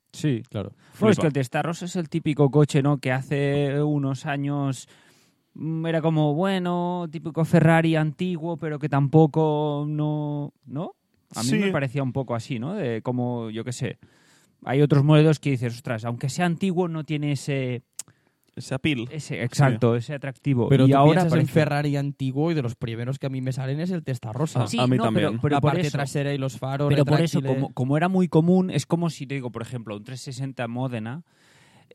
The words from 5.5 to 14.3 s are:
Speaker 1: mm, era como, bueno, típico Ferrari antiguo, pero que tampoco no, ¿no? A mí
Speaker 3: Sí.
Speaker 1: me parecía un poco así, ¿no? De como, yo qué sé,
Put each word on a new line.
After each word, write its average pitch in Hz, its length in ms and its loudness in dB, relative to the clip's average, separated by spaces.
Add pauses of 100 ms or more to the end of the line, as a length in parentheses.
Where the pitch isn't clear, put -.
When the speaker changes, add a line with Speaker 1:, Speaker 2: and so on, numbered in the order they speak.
Speaker 1:
mm, 160 320 -6
era 160 140 0
como, 151 340 4
bueno, 175 760 -2
típico 160 340 -4
Ferrari 165 520 6
antiguo, 165 600 -2
pero 151 220 -6
que 151 80 -4
tampoco 147 1000 4
no, 151 640 -4 (120)
¿no? 160 280 -8 (420)
A 110 80 -6
mí 123 60 -2
Speaker 3:
Sí. 151 100 2
Speaker 1:
me 196 120 2
parecía 139 300 -2
un 127 120 -4
poco 131 220 -4
así, 113 240 -6
¿no? 143 160 -6
De 120 260 -4
como, 123 480 -4
yo 110 160 -8
qué 123 80 -8
sé, 120 240 -8 (680)